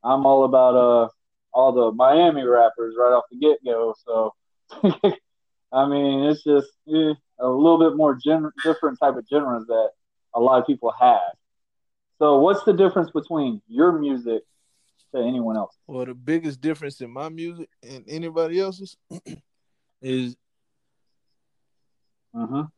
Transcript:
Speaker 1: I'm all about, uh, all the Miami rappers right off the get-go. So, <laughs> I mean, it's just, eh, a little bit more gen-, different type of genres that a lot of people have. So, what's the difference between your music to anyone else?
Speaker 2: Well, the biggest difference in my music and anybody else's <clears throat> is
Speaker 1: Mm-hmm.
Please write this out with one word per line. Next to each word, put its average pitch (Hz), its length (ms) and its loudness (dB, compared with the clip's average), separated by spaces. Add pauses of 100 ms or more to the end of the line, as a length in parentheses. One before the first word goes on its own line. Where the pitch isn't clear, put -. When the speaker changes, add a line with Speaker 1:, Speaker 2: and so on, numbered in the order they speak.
Speaker 1:
I'm 135 240 0
all 135 180 6
about, 127 320 4
uh, 120 320 4 (440)
all 131 200 2
the 117 200 2
Miami 139 520 4
rappers 117 540 2
right 123 140 4
off 120 180 2
the 123 80 -20
get-go. 123 560 0 (100)
So, 113 300 -4 (360)
<laughs> - 120 -12 (880)
I 135 140 2
mean, 139 380 -2
it's 147 200 -2
just, 143 240 2 (200)
eh, 156 260 -2 (260)
a 127 80 -2
little 156 300 4
bit 160 180 2
more 151 180 0
gen-, 151 360 -2 (140)
different 156 360 -2
type 139 160 0
of 117 120 -12
genres 127 380 -4
that 113 240 -2 (440)
a 120 60 -2
lot 127 200 4
of 123 60 -6
people 120 320 -4
have. 120 220 4 (1000)
So, 147 200 4
what's 196 260 2
the 214 80 2
difference 180 380 0
between 143 580 -6
your 147 240 2
music 131 500 -4 (720)
to 127 60 -6
anyone 117 360 -4
else? 104 200 -8 (100)
Speaker 2:
Well, 127 200 -10
the 127 80 -16
biggest 143 460 -8
difference 147 400 -8
in 123 100 -16
my 139 180 -14
music 165 400 -16 (140)
and 180 260 -20
anybody 165 520 -6
else's 190 360 -10 (140)
<clears throat> - 920 -20
is 127 340 -8 (2000)
Speaker 1:
Mm-hmm. 117 260 -8 (180)